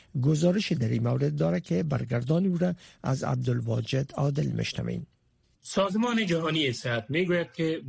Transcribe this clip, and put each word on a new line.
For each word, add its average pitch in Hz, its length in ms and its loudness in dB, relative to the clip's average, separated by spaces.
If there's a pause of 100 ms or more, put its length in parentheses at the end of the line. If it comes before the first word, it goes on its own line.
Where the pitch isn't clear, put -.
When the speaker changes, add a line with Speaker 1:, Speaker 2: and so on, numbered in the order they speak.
(220)
Speaker 1:
گزارش 165 500 4
در 123 180 0
این 117 140 0
مورد 131 320 0
داره 165 240 2
که 175 240 -2
برگردان 127 600 0
او 180 120 0
را 180 160 2 (300)
از 135 200 0
عبدالواجد 123 920 -2
عادل 143 340 0
می‌شنویم. - 600 -4 (540)
Speaker 2:
سازمان 220 640 0
جهانی 160 480 2
صحت 117 360 -4
می‌گوید 170 420 0
که 160 380 -2